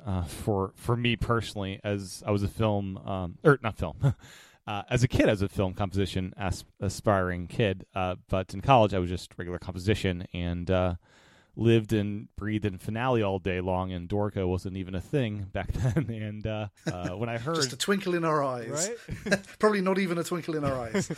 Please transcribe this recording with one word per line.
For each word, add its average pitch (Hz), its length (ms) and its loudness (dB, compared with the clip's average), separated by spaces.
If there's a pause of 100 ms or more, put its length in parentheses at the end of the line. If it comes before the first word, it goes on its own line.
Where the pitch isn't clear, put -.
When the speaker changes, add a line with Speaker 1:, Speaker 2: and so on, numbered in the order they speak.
Speaker 1:
uh, 92 180 0
for, 95 520 0
for 123 220 0
me 120 180 2
personally, 107 680 -2
as 101 420 -4
I 110 40 2
was 101 120 2
a 98 60 0
film, 101 480 0
um, 92 480 -6
or 139 180 10
not 107 140 -4
film, 80 240 -4
<laughs> - 640 -2
uh, 104 220 -4
as 123 140 2
a 131 40 8
kid, 285 220 4
as 104 120 4
a 101 60 2
film 92 260 0
composition 95 600 -2
as-, 92 300 -4 (160)
aspiring 92 640 0
kid. 95 380 0 (100)
Uh, 92 200 -2 (120)
but 95 260 -2
in 98 60 -8
college, 110 340 6
I 95 60 2
was 87 100 2
just - 280 -6
regular 87 200 -6
composition 92 760 -2
and, 87 360 -4
uh, 92 260 4 (640)
lived 113 320 6
and 104 440 0
breathed 107 300 -2
in 95 120 -2
Finale 113 460 0
all 98 160 0
day 92 220 -2
long, 92 300 0
and 87 160 -6
Dorico 101 400 0
wasn't 92 300 0
even 92 160 -6
a 92 80 -2
thing 104 500 -2
back 98 200 -4
<laughs> - 20 -2
then. 131 340 0
And, 107 380 -6
uh, 107 220 -4 (180)
uh, 90 320 -4
when 117 120 -4
I 117 100 -4
heard 151 160 -4
Speaker 2:
Just 135 180 -4
a 127 40 -10
twinkle 196 360 -2
in 170 100 0
our 151 200 2
eyes. 135 480 -4 (340)
Speaker 1:
Right? 196 240 0
Speaker 2:
<laughs> - 80 -20
Probably 208 240 4
not 190 160 2
even 175 220 0
a 165 40 -2
twinkle 170 320 -4
in 147 80 -2
our 135 160 0
eyes. 120 380 -2